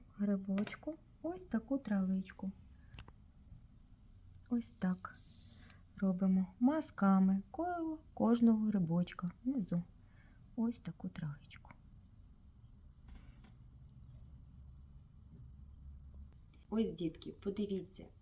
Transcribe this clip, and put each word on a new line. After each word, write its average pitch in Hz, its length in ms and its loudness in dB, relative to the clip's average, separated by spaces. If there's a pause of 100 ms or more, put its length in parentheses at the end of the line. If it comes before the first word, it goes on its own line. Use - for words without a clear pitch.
(160)
грибочку 202 840 0 (240)
ось 370 200 -4
таку 269 360 0
травичку. 190 760 0 (2000)
Ось 240 200 -2
так - 440 -2 (840)
робимо 190 500 4 (140)
мазками 196 920 6
коло 330 480 -2 (160)
кожного 226 520 6
грибочка 175 640 2 (140)
внизу. 214 380 0 (720)
Ось 233 220 0
таку - 300 -10
травичку. - 640 -10 (4000)
Ось, 208 200 2
дітки, 165 420 -6
подивіться, 196 720 -4 (180)